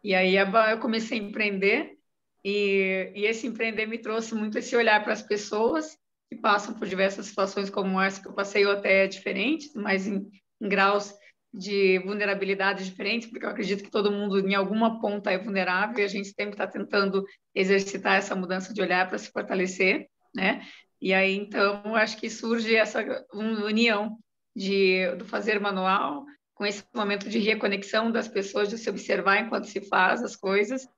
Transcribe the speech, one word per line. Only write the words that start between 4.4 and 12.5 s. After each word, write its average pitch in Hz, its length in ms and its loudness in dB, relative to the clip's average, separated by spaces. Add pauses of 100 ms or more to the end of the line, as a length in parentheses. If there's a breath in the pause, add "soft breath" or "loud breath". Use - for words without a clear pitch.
esse - 160 -6
olhar 214 280 4
pras 214 200 -4
pessoas 226 760 -2 (320)
que - 60 -12
passam 208 400 0
por 214 120 -6
diversas 190 380 0
situações 196 440 -2
como 190 300 -2
essa 196 220 0
que - 60 -18
eu - 60 -14
passei 202 320 2
ou 202 60 4
até 190 360 4
diferentes, 202 680 -2
mas 196 340 -2
em, 196 220 -4 (320 loud breath)
em 208 80 -4
graus 202 440 2 (400 loud breath)
de 196 520 2
vulnerabilidade 196 800 0